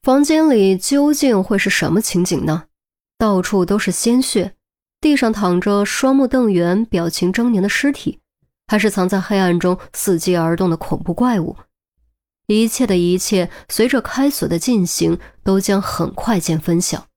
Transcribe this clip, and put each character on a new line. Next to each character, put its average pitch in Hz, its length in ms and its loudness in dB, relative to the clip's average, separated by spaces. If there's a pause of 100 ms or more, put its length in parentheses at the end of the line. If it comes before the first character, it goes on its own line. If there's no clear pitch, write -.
房 269 200 4
间 311 260 2
里 196 300 4
究 285 340 0
竟 254 300 2
会 190 160 -2
是 190 100 0
什 147 240 -2
么 196 80 2
情 180 240 0
景 156 220 -4
呢？ 156 180 -4 (540)
到 202 240 0
处 190 220 0
都 196 140 0
是 196 120 -2
鲜 240 320 0
血， 190 320 -4 (460)
地 302 160 2
上 226 160 0
躺 185 280 0
着 202 240 0
双 262 300 0
目 269 120 4
瞪 247 240 2
圆、 185 340 2
表 170 260 -2
情 180 220 -2
狰 233 160 0
狞 214 120 2
的 196 80 0
尸 277 240 0
体， - 280 -8 (480)
还 214 100 2
是 208 100 2
藏 185 200 0
在 190 120 0
黑 196 180 -2
暗 175 220 2
中 180 160 0 (160)
伺 - 240 -2
机 175 200 0
而 165 200 0
动 185 140 0
的 165 60 0
恐 - 260 -6
怖 175 100 -6
怪 240 280 0
物？ - 160 -6 (920)
一 220 220 2
切 247 180 -2
的 190 100 2
一 175 220 2
切， 180 320 -2 (180)
随 226 200 0
着 247 120 0
开 277 300 0
锁 - 180 -4
的 165 100 -2
进 208 280 0
行， 165 320 -2 (240)
都 196 180 2
将 196 220 0
很 - 320 -6
快 214 260 -2
见 160 180 -2
分 170 220 0
晓。 - 260 -6 (100)